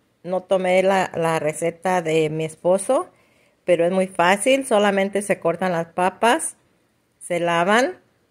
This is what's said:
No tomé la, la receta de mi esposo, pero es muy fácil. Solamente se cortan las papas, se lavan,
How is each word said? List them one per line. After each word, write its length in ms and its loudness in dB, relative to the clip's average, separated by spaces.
No 200 -6
tomé 400 0
la, 320 0
la 240 -2
receta 640 -2
de 280 0
mi 140 -4
esposo, 680 -2
pero 200 2
es 80 0
muy 140 0
fácil. 600 0
Solamente 560 0
se 160 -2
cortan 340 -2
las 160 -2
papas, 680 -2
se 200 -4
lavan, 580 0